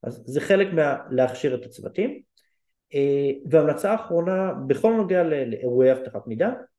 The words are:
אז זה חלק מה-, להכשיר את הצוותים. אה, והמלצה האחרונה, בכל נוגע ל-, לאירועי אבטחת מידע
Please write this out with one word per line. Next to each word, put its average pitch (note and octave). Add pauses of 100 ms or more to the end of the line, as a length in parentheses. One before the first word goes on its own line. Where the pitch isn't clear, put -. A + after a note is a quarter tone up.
אז -
זה C3+
חלק G3
מה-, D3 (120)
להכשיר B2+
את A#2+
הצוותים. A3 (720)
אה, C#3 (200)
והמלצה D3+
האחרונה, F3+ (140)
בכל G#3
נוגע F#3
ל-, C#3+
לאירועי B2+
אבטחת B2+
מידע B2 (300)